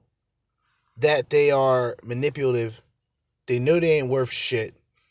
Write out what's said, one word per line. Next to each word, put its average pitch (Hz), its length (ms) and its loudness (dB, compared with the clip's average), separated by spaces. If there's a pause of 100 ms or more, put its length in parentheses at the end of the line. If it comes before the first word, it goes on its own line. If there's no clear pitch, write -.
(960)
that 143 340 0
they 147 180 4
are 131 540 2
manipulative. 123 800 -4 (680)
They 123 120 -2
know 156 200 2
they 160 180 2
ain't 131 120 -2
worth 131 220 -2
shit. - 440 -6 (360)